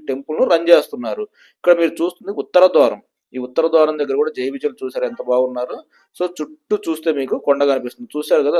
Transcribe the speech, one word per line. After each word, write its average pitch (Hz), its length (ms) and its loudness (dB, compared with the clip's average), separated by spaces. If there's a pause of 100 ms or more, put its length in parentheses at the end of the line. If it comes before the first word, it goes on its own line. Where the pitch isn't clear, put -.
టెంపుల్ 139 320 -6
ను 254 140 2
రన్ 170 180 0
చేస్తున్నారు. 120 520 0 (340)
ఇక్కడ 175 220 2
మీరు 165 200 2
చూస్తుంది 180 320 -4 (100)
ఉత్తర 180 240 4 (120)
ద్వారం. 110 220 2 (360)
ఈ - 100 -6
ఉత్తర 143 260 -2
ద్వారం 156 260 4
దగ్గర 135 220 -2
కూడా 151 160 0
జై 127 180 -4
విజయులు 135 260 -4
చూసారు 127 280 -6
ఎంత 120 220 -10
బాగున్నారు. 127 460 -2 (400)
So 180 80 -2 (120)
చుట్టూ 156 400 -6 (100)
చూస్తే 160 220 -2 (100)
మీకు 135 180 -4 (120)
కొండ 139 120 2 (100)
కనిపిస్తుంది. 123 440 -6
చూశారు 151 320 0
కదా 160 140 0